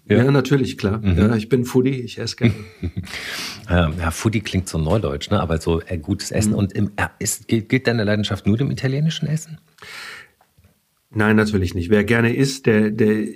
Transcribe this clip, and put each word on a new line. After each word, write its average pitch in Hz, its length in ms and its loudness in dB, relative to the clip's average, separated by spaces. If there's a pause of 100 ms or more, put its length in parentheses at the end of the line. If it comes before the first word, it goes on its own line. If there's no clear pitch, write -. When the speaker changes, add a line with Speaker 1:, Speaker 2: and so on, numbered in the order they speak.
Speaker 1:
Ja. 104 160 6
Speaker 2:
Ja, 139 60 4
natürlich, 135 480 2
klar. 107 200 0
Speaker 1:
Mhm. 98 200 0
Speaker 2:
Ja, 107 180 4
ich 107 120 -4
bin 123 160 2
Foodie, 127 360 0
ich 117 180 -12
esse 113 180 -8
gerne. 117 180 2 (260)
Speaker 1:
<laughs> - 880 -10
Ja, 87 300 2
ja, 85 140 -2
Foodie 101 280 0
klingt - 280 -4
so 82 100 -4
neudeutsch, 78 520 -2
ne? 101 100 0
Aber 82 200 0
so, 82 260 0
äh, 90 120 -6
gutes 95 320 -4
Essen. 107 220 0
Speaker 2:
Mhm. - 60 -2
Speaker 1:
Und 101 160 0
im, 104 220 -2
äh, 95 100 -4 (120)
ist, - 300 -6
gilt, 110 200 0
gilt 131 200 0
deine 117 160 0
Leidenschaft 104 420 0
nur 104 100 4
dem 135 140 0
italienischen 143 560 -2
Essen? 156 320 -4 (1500)
Speaker 2:
Nein, 107 260 4
natürlich 104 380 2
nicht. 87 160 -4
Wer 104 140 6
gerne 117 300 2
isst, 135 320 0
der, 107 240 4
der 110 200 2 (260)